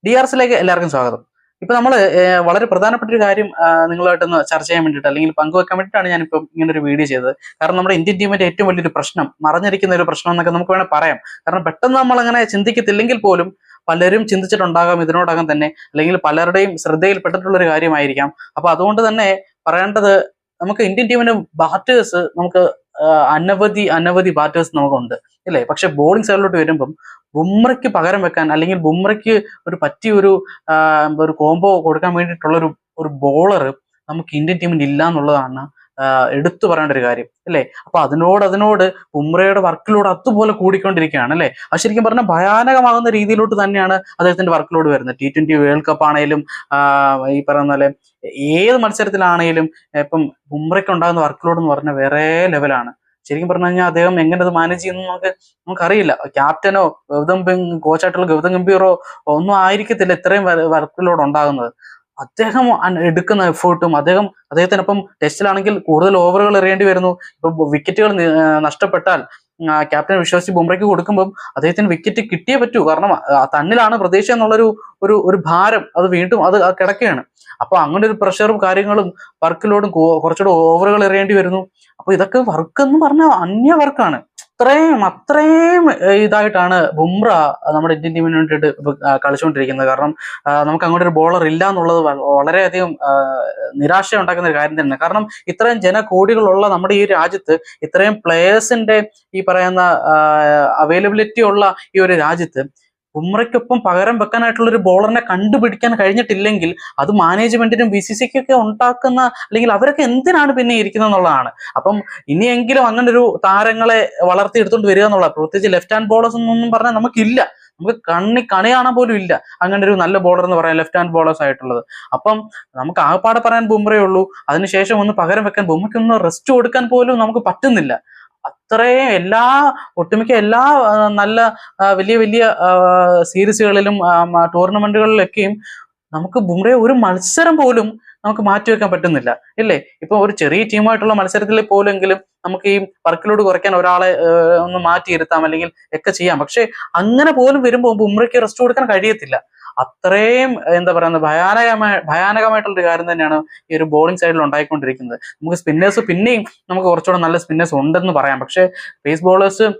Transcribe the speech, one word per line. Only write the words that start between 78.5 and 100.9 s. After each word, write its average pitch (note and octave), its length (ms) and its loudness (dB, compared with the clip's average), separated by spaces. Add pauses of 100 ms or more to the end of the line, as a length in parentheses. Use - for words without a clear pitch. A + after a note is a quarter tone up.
കാര്യങ്ങളും G3 500 0 (300)
വർക്ക് E3 280 -2
ലോഡും G#3 200 0
കു-, D#3+ 320 2
കുറച്ചുകൂടെ F3 320 2
ഓവറുകൾ F3 500 2
എറിയേണ്ടി G3 300 0
വരുന്നു. F#3+ 320 0 (320)
അപ്പൊ - 140 -2
ഇതൊക്കെ G3 260 2
വർക്ക് G3 440 -2
എന്ന് C#4 180 4
പറഞ്ഞാൽ D#4 260 4
അന്യ A3 460 2
വർക്കാണ്. C#4 440 0
അത്രയും, C#4 880 0
അത്രയും, D#4+ 880 2
ഏ, F#3+ 200 2
ഇതായിട്ടാണ് G3+ 800 2
ബുംറ F3+ 360 0 (460)
നമ്മുടെ D#3+ 200 0
ഇന്ത്യൻ D#3+ 200 -8
ടീമിന് E3 220 0
വേണ്ടിയിട്ട് D#3 300 0
ഇപ്പൊ, C#3+ 280 -4 (120)
ആ, C#3 100 2
കളിച്ചുകൊണ്ടിരിക്കുന്നത്. C3+ 720 -2
കാരണം, C#3 260 -2 (320)
ആ, D3 160 0
നമുക്ക് D#3 220 -2
അങ്ങോട്ട് F3 220 0
ഒരു E3+ 80 -2
ബോളർ E3 300 2
ഇല്ല E3 240 0
എന്നുള്ളത് E3+ 320 0
വ-, C#3+ 380 0
വളരെയധികം, F3+ 680 0
ആ, C#3+ 60 0 (680)
നിരാശ E3+ 380 0
ഉണ്ടാക്കുന്ന F3+ 360 -2
ഒരു D3 60 -2
കാര്യം D3+ 240 -2
തന്നെ. C#3 220 -2
കാരണം G3+ 240 -2 (220)
ഇത്രയും A3+ 320 -2
ജനകോടികളുള്ള G3 880 2
നമ്മുടെ F#3+ 260 0
ഈ G3+ 120 2
രാജ്യത്ത് F3 520 0 (240)
ഇത്രയും F#3+ 320 0 (100)
പ്ലേയേഴ്സിന്റെ G#3+ 840 2 (240)
ഈ F#3+ 140 -6
പറയുന്ന, F#3 320 0
ആ, E3 340 2 (640)
അവൈലബിലിറ്റി G3+ 640 0